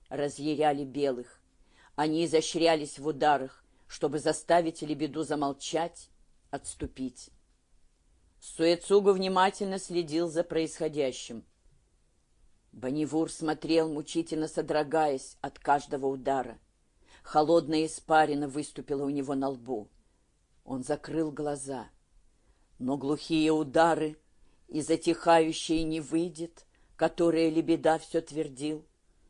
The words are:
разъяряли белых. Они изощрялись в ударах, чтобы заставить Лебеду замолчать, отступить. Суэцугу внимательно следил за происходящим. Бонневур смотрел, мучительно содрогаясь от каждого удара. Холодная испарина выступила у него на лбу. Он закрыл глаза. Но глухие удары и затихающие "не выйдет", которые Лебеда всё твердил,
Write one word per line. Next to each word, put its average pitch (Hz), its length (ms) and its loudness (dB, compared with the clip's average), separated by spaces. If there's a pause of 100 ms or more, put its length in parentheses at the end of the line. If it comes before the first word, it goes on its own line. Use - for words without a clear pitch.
разъяряли 143 760 0
белых. 131 560 -4 (560)
Они 156 300 2
изощрялись 160 720 2
в 139 80 -8
ударах, 143 580 0 (240)
чтобы 151 300 -2
заставить 165 640 0
Лебеду 147 420 -4
замолчать, 147 840 -4 (400)
отступить. - 800 -10 (1080)
Суэцугу 185 720 4
внимательно 190 680 2
следил 170 500 -4
за 160 160 -2
происходящим. 151 1000 -4 (1300)
Бонневур 151 600 -2
смотрел, 160 560 0
мучительно 156 580 -4
содрогаясь 151 920 -2
от - 180 -12
каждого 139 480 0
удара. 131 520 -2 (640)
Холодная 156 640 2
испарина 151 600 2
выступила 143 600 -6
у 139 40 -2
него 139 240 -4
на 135 140 0
лбу. 120 400 -6 (760)
Он 131 200 -8
закрыл 151 480 -4
глаза. 135 560 -6 (920)
Но 131 200 -2
глухие 156 540 0
удары 156 640 2 (500)
и 151 140 -4
затихающие 160 1040 2
"не 156 180 -4
выйдет", 165 640 -6 (280)
которые 165 560 2
Лебеда 156 480 2
всё 165 220 -2
твердил, 151 640 -6 (460)